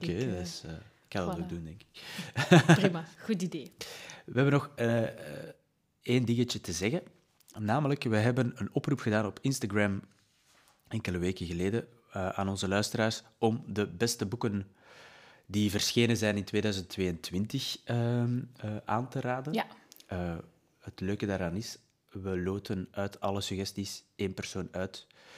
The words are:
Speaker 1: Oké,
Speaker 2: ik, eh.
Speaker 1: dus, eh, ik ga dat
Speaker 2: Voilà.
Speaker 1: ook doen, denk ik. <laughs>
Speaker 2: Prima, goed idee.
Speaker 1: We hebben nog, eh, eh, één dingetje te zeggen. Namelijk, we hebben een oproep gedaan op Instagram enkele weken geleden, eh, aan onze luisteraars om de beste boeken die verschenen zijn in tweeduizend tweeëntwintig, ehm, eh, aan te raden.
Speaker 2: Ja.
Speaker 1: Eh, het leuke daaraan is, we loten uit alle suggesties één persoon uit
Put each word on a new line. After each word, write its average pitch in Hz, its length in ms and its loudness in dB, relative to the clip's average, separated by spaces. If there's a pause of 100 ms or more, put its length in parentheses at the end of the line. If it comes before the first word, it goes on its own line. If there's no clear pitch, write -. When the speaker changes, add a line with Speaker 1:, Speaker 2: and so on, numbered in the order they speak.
Speaker 1:
Oké, 170 80 -2
Speaker 2:
ik, 98 100 0
eh. 113 160 0
Speaker 1:
dus, 87 280 -6
eh, 80 60 -10
ik 80 60 -8 (400)
ga 90 80 0
dat 90 120 -2
Speaker 2:
Voilà. - 40 -6
Speaker 1:
ook 87 80 -6
doen, 85 140 -6
denk 80 180 -14
ik. - 920 6
<laughs> - 60 4
Speaker 2:
Prima, 170 240 2 (180)
goed 190 180 0
idee. 160 320 -6 (520)
Speaker 1:
We - 80 -12
hebben 139 200 4
nog, - 220 2
eh, 117 280 2
eh, - 60 0 (920)
één 123 240 2
dingetje 117 360 2
te 87 120 -6
zeggen. 104 280 0 (560)
Namelijk, 135 460 2
we 110 140 2
hebben 120 380 4
een - 180 -4
oproep 143 260 0
gedaan 107 260 2
op 98 160 -6
Instagram 104 600 0 (840)
enkele 95 300 -2
weken 90 280 0
geleden, 92 420 0 (240)
eh, 95 180 -2
aan 98 200 0
onze 98 180 -2
luisteraars 107 560 2 (140)
om 113 300 2
de 101 200 0
beste 107 380 -2
boeken 101 420 -2 (800)
die 104 260 2
verschenen 117 460 4
zijn 104 200 2
in 98 60 -2
tweeduizend 101 460 0
tweeëntwintig, 95 920 -2
ehm, 120 560 0 (180)
eh, 107 120 -6 (160)
aan 123 240 0
te 135 120 -6
raden. 131 320 -4
Speaker 2:
Ja. 220 120 -2 (420)
Speaker 1:
Eh, 87 280 -4 (440)
het - 200 -16
leuke 101 260 -4
daaraan 92 300 -2
is, - 220 -8 (340)
we 95 300 -4
loten 95 500 -4
uit 98 280 -6
alle 98 220 0
suggesties 98 600 -6 (120)
één 95 180 -4
persoon 95 380 -6
uit - 360 -8 (300)